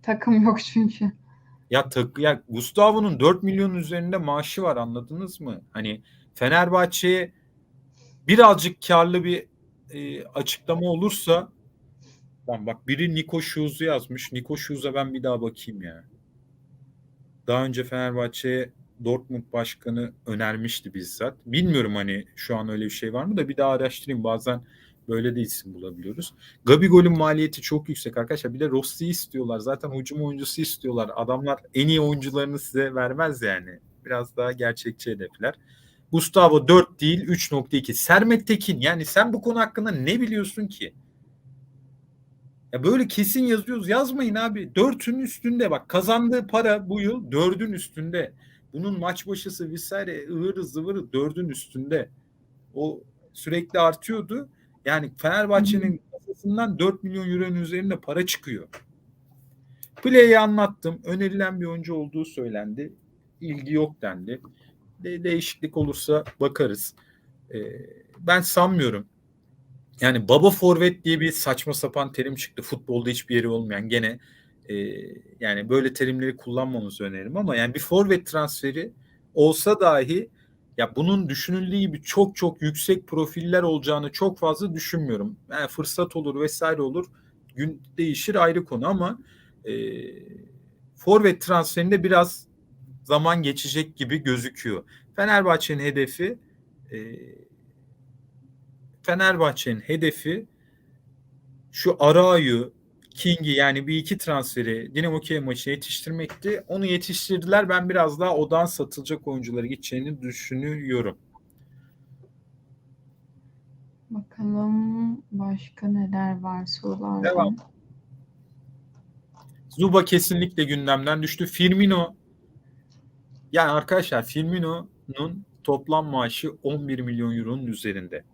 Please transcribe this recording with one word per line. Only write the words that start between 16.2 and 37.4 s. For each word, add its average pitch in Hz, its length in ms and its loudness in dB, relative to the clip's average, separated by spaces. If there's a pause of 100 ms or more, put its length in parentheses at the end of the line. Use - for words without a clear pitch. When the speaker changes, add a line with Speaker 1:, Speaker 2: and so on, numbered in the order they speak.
Speaker 2:
Daha 127 180 0
önce 127 200 -4
Fenerbahçe'ye 127 880 -4 (320)
Dortmund 123 480 -4
başkanı 117 600 -6 (140)
önermişti 110 680 -6
bizzat. 104 420 -8 (100)
Bilmiyorum 131 480 0
hani 101 300 -4 (120)
şu - 200 -6
an 110 120 -6
öyle 107 160 -6
bir 107 60 -6
şey 110 220 -8
var 127 120 -4
mı 202 120 -4
da 147 120 -2
bir 139 80 -8
daha 135 140 2
araştırayım. 131 540 -4
Bazen 117 380 -2 (460)
böyle 117 280 -2
de 120 40 -4
isim 101 340 -8
bulabiliyoruz. 92 600 -12 (300)
Gabigol'ün 170 540 8
maliyeti 156 420 0
çok 151 280 -4
yüksek 127 280 -8
arkadaşlar. 120 380 -4
Bir 131 60 -6
de 151 80 0
Rossi'yi 135 420 -2
istiyorlar. 123 480 -4
Zaten 135 320 -6
hücum 135 320 -6
oyuncusu 143 400 -4
istiyorlar. 117 540 -4
Adamlar 131 440 -2 (140)
en 139 140 4
iyi 160 120 4
oyuncularını 143 580 -2
size 135 360 -2
vermez 131 480 -2
yani. 92 360 -4 (260)
Biraz 120 320 -6
daha 123 160 -2
gerçekçi 117 580 -6
hedefler. 104 440 -6 (580)
Gustavo 160 560 6
dört 175 320 8
değil, 165 200 2
üç 175 320 -2